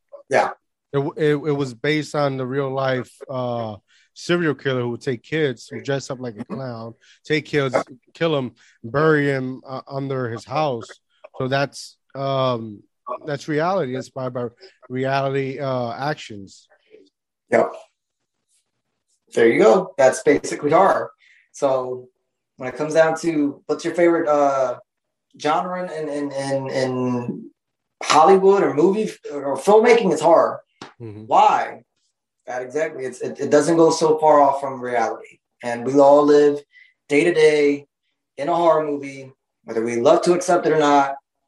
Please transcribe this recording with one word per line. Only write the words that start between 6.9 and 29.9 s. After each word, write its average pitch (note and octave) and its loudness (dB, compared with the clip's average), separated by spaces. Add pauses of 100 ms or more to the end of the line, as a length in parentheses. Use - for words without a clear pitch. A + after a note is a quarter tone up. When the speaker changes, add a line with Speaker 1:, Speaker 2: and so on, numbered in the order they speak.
Speaker 2:
take D3 -4
kids, C3+ -2 (400)
kill E3 0
'em, B2+ -6 (280)
bury C#3+ 2
'em, C3 -6
uh, C3 -12
under C3+ -6
his A2+ -10
house. C3 -4 (500)
So C3 -4
that's, C#3 -4 (160)
um, B2+ -4 (440)
that's D3 -8
reality D#3 -2
inspired B2+ -10
by B2 -6 (420)
reality, C3+ -4
uh, B2+ -6
actions. A#2 -10 (840)
Speaker 1:
Yep. - 2 (1600)
There A#2 6
you C#3+ 2
go. G3 4
That's C3 4
basically C#3+ 0
horror. E3+ 2 (420)
So B2+ -4 (480)
when B2+ -10
it - -12
comes D3+ -6
down D#3+ 4
to D3 -2
what's D3 -4
your E3 -4
favorite, E3+ 2
uh, C#3 0 (600)
genre F3+ -2
in, D#3 -8
in, - -
in, C#3+ -6
in, C3+ -6
in B2+ -4 (500)
Hollywood F#3+ 4
or C#3 0
movie G3 2
f-, - -10 (140)
or C#3 -6
filmmaking, A3 4